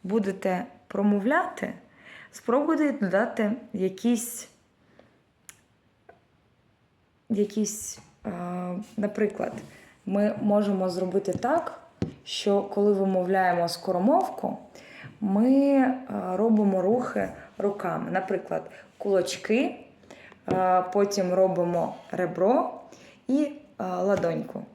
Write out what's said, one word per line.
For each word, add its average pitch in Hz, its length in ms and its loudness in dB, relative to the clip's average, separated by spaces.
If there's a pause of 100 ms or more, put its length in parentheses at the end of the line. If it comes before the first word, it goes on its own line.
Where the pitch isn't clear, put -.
будете 190 600 -2 (220)
промовляти, 208 840 0 (580)
спробуйте 294 600 0
додати 208 600 0 (220)
якісь, 202 720 -2 (2750)
якісь, 208 720 -2 (260)
е, 214 60 -6 (680)
наприклад, 208 560 -2 (520)
ми 202 360 2
можемо 202 480 2
зробити 185 440 -2
так, - 560 -2 (340)
що - 380 0
коли 202 320 2
вимовляємо 185 760 2
скоромовку, 196 920 0 (640)
ми, 214 300 4
е, 269 460 4 (360)
робимо 202 480 4
рухи 202 480 0 (280)
руками. 170 540 -2
Наприклад, 180 500 -2 (360)
кулачки, 214 800 0 (760)
е, 185 320 4 (100)
потім 202 400 2
робимо 175 640 2 (160)
ребро 180 640 0 (540)
і, 277 160 2
е, 294 100 -4 (300)
ладоньку. 180 800 -2 (120)